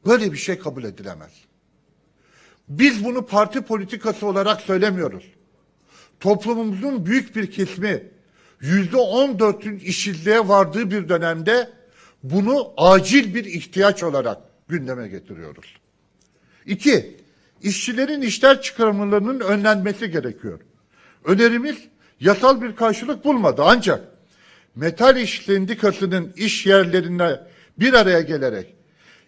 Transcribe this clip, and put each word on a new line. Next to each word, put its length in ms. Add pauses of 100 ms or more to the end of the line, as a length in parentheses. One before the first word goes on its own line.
Böyle 260
bir 40
şey 220
kabul 260
edilemez. 480 (1400)
Biz 360
bunu 220
parti 340
politikası 640
olarak 340
söylemiyoruz. 640 (960)
Toplumumuzun 840
büyük 300
bir 140
kesimi 520 (580)
yüzde 360
on 420
dördün 400
işsizliğe 720
vardığı 420
bir 180
dönemde 640 (520)
bunu 540
acil 580
bir 100
ihtiyaç 580
olarak 360 (300)
gündeme 400
getiriyoruz. 680 (920)
İki, 500 (460)
işçilerin 600
işten 340
çıkarılmalarının 840
önlenmesi 680
gerekiyor. 500 (640)
Önerimiz 640 (320)
yasal 420
bir 140
karşılık 480
bulmadı. 400
Ancak 400 (720)
Metal 420
İş 300
Sendikası'nın 920
iş 300
yerlerine 760 (380)
bir 160
araya 260
gelerek 540 (540)